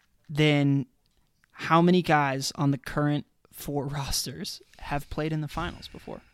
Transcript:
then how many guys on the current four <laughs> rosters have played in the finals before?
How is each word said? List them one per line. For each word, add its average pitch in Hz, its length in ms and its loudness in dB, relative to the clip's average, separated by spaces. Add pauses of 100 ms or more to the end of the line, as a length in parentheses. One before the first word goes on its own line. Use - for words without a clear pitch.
(300)
then 143 580 4 (640)
how - 300 2
many 175 200 6
guys 143 540 0
on 143 160 2
the 139 60 0
current 147 480 -2 (260)
four 143 340 -6
<laughs> - 20 -6
rosters 139 760 -6 (180)
have 143 300 -6
played 156 220 -4
in 156 100 -2
the 151 60 -6
finals - 400 -8
before? - 340 -14 (120)